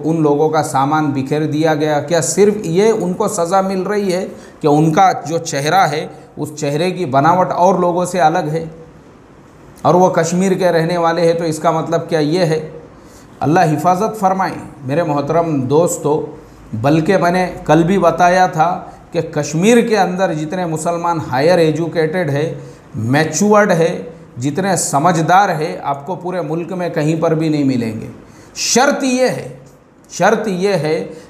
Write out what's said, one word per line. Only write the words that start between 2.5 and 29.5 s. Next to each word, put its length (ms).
ये 240
उनको 380
सज़ा 340
मिल 220
रही 260
है 140
कि 60
उनका 440
जो 100
चेहरा 480
है, 220
उस 220
चेहरे 300
की 160
बनावट 420
और 320
लोगों 240
से 140
अलग 300
है 220
और 120
वो 120
कश्मीर 460
के 160
रहने 280
वाले 240
हैं, 160
तो 60
इसका 280
मतलब 280
क्या 200
ये 240
है? 300
अल्लाह 220
हिफाजत 560
फरमाए 340
मेरे 180
मोहतरम 600
दोस्तों। 540
बल्कि 360
मैंने 280
कल 160
भी 160
बताया 500
था 200
कि 100
कश्मीर 540
के 80
अंदर 380
जितने 320
मुसलमान 540
हायर 400
एजुकेटेड 680
है, 140
मैच्योर्ड 760
है, 420
जितने 380
समझदार 760
है, 280
आपको 380
पूरे 260
मुल्क 300
में 200
कहीं 280
पर 140
भी 160
नहीं 140
मिलेंगे। 440
शर्त 480
ये 240
है, 300